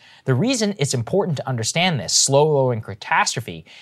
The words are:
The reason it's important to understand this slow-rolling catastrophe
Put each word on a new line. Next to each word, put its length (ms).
The 80
reason 440
it's 160
important 440
to 100
understand 500
this 140
slow-rolling 680
catastrophe 840